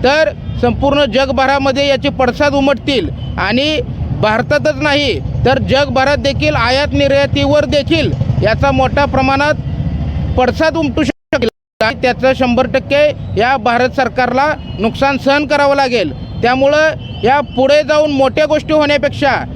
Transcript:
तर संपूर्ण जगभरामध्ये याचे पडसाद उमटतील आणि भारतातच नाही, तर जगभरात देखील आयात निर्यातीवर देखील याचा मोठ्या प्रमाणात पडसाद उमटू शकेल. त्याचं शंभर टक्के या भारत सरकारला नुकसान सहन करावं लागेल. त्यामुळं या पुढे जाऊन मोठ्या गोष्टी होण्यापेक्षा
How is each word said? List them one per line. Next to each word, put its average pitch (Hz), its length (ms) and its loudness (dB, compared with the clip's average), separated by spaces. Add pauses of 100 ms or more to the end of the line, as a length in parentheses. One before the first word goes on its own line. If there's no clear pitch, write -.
तर 294 260 2 (320)
संपूर्ण 277 440 2
जगभरामध्ये 269 800 0
याचे 277 220 0
पडसाद 269 440 0
उमटतील 277 560 0 (280)
आणि 254 440 0 (400)
भारतातच 269 600 0
नाही, 285 380 0
तर 254 400 0
जगभरात 262 580 0
देखील 277 380 0
आयात 262 380 0
निर्यातीवर 277 720 2
देखील 285 460 0 (320)
याचा 233 280 2
मोठ्या 262 340 2
प्रमाणात 277 480 0 (840)
पडसाद 311 400 0
उमटू 311 260 -2
शकेल. 247 460 -2 (520)
त्याचं 247 320 2
शंभर 247 340 0
टक्के 277 440 2 (260)
या 254 200 2
भारत 240 320 0
सरकारला 254 640 0 (260)
नुकसान 269 380 0
सहन 285 280 0
करावं 285 300 2
लागेल. 240 680 -2
त्यामुळं 277 500 2 (320)
या 262 160 2
पुढे 277 440 2
जाऊन 302 280 2
मोठ्या 269 340 2
गोष्टी 302 280 0
होण्यापेक्षा 285 720 0 (100)